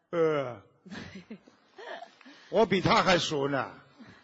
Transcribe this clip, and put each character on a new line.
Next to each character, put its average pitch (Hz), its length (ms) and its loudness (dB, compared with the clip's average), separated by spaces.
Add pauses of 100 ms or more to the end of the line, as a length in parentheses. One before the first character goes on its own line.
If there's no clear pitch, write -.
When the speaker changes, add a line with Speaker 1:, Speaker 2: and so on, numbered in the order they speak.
Speaker 1:
呃。 147 520 -2 (920)
Speaker 2:
<laughs> - 920 -20
Speaker 1:
我 214 160 4
比 185 160 0
他 220 200 4
还 180 160 4
熟 143 300 -2
呢。 123 240 -4 (520)